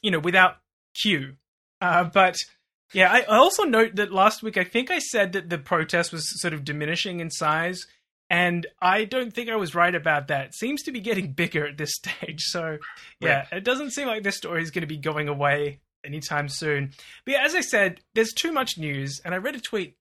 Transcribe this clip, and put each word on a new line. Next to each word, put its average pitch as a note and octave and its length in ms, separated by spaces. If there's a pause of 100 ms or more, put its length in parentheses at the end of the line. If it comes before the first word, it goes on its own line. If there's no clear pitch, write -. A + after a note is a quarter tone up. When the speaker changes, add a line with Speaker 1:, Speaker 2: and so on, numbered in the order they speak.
Speaker 1:
you G#3+ 80
know, E3+ 80
without F3+ 380 (440)
Q. C#3 360 (440)
Uh, F3 240
but, F#3 320 (560)
yeah, F#3 200
I, B3 100
I G#3+ 140
also F4+ 280
note A3+ 320
that G3+ 160
last G3 300
week A3 140
I F#3 80
think B3 260
I F4+ 80
said G3+ 340
that F#3 180
the E3+ 80
protest E3+ 540
was - 280
sort E3+ 140
of C#3+ 100
diminishing D#3+ 560
in E3 100
size, E3 560 (440)
and F3 360 (140)
I G3 240
don't B3 280
think A#3+ 180
I A3 60
was E3+ 180
right F3 200
about D3+ 340
that. C#3 180
It - 80
seems C#4 300
to D4 80
be A#3+ 80
getting F#3+ 320
bigger D#3 340
at D3 120
this D3+ 140
<laughs> - 20
stage, - 480
so, D#3+ 360 (420)
yeah, D3 200
Speaker 2:
Rip. - 120
Speaker 1:
it F#3+ 120
doesn't C4 280
seem C#4+ 160
like A3 140
this G3 140
story E3 260
is D#3+ 80
gonna E3 160
be D3+ 100
going D3+ 320
away C#3+ 520 (240)
anytime D3 440
soon. C#3 440 (320)
But C4 80
yeah, C#4 120
as D4+ 100
I F4+ 60
said, G3 400 (140)
there's A3+ 180
too E4 200
much - 240
news, C#3 480
and E3+ 100
I F#3 40
read B3+ 180
a A#3 40
tweet F#3 400